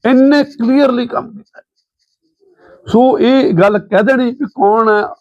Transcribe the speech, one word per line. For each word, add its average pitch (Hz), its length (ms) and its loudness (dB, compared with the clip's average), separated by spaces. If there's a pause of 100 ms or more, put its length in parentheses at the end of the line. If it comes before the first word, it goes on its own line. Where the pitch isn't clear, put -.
(100)
ਇੰਨੇ 269 340 2
ਕਲੀਅਰਲੀ 254 640 -2
ਕੰਮ - 260 -10
ਕੀਤਾ। - 300 -20 (1200)
ਸੋ 240 320 2
ਇਹ 254 360 2
ਗੱਲ 202 240 2
ਕਹਿ 202 240 -2
ਦੇਣੀ 254 220 0
ਵੀ 247 300 -6
ਕੌਣ 220 340 0
ਹੈ 208 200 -2 (120)